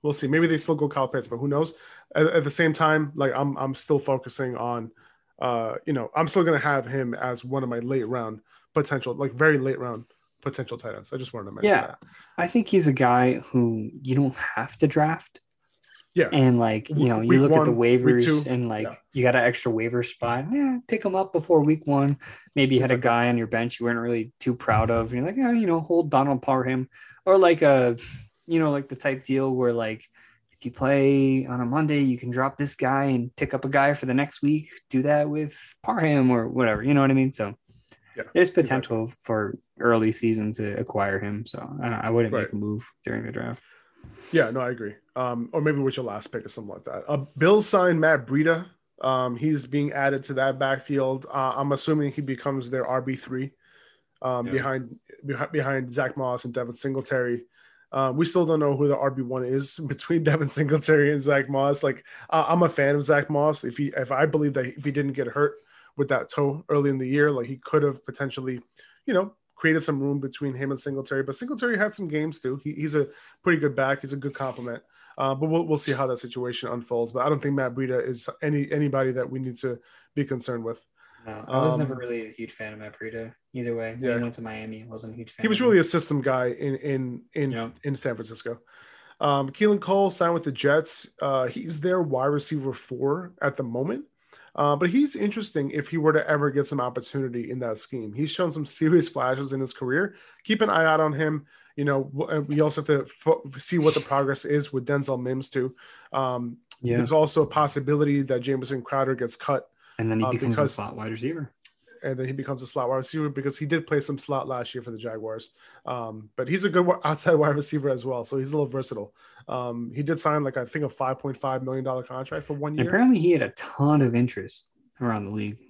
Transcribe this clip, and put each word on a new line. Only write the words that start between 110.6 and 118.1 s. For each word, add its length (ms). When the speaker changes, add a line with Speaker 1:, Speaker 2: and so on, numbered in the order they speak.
Speaker 1:
because 120
Speaker 2:
slot 240
wide 140
receiver. 380
Speaker 1:
And 160
then 60
he 80
becomes 300
a 40
slot 220
wide 80
receiver 320
because 280
he 100
did 200
play 140
some 160
slot 320
last 240
year 80
for 100
the 60
Jaguars. 540
Um, 500
but 140
he's 160
a 40
good 160
wi-, 200
outside 300
<laughs> 0
wide 200
receiver 340
as 160
well. 200